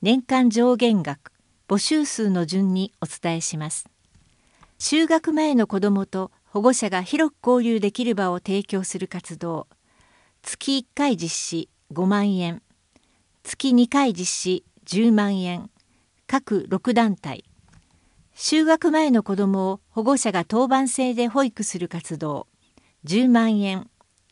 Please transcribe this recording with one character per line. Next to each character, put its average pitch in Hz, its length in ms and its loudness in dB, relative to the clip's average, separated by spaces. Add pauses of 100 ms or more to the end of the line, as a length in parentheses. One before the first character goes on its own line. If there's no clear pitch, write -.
年 233 180 2
間 254 300 2
上 240 260 4
限 220 260 2
額、 147 300 -10 (340)
募 202 120 0
集 302 260 0
数 226 240 -2
の 180 160 0
順 190 300 0
に 190 260 -4
お 160 60 -8
伝 170 300 -4
え 165 40 -6
し - 160 -6
ま 156 140 -8
す。 - 180 -10 (880)
就 320 300 2
学 320 240 2
前 311 220 2
の 226 120 4
子 190 140 -2
ど 202 100 2
も 196 140 0
と 190 260 -8 (140)
保 - 160 -6
護 247 140 6
者 214 160 -2
が 185 100 -2
広 294 320 0
く - 40 -20 (120)
交 247 180 4
流 226 140 2
で 202 100 0
き 247 140 -4
る 233 100 0
場 185 180 0
を 175 40 -4
提 196 280 -4
供 190 200 -4
す - 140 -8
る 185 100 -8
活 175 300 -14
動。 165 280 -8 (760)
月 - 340 -4
一 254 180 -4
回 277 220 0
実 165 180 -6
施、 - 360 -8 (200)
五 170 140 -2
万 202 320 2
円。 170 240 -4 (840)
月 - 300 -2
二 240 160 6
回 277 240 2
実 180 140 -6
施、 - 380 -4 (200)
十 220 280 2
万 202 280 2
円。 175 300 -8 (560)
各 220 420 -2
六 190 240 -2
団 214 240 2
体。 127 300 -12 (880)
就 311 300 0
学 320 240 4
前 311 200 4
の 226 120 4
子 202 120 -4
ど 196 140 0
も 190 220 0
を 196 180 -6
保 226 140 -4
護 262 160 2
者 226 120 -2
が 180 140 -2
当 240 240 0
番 262 200 2
制 254 260 -2
で 240 120 0
保 247 160 0
育 233 200 -4
す 190 160 -8
る 170 100 -6
活 165 300 -10
動。 147 300 -6 (540)
十 214 260 2
万 226 320 4
円。 190 280 -4 (420)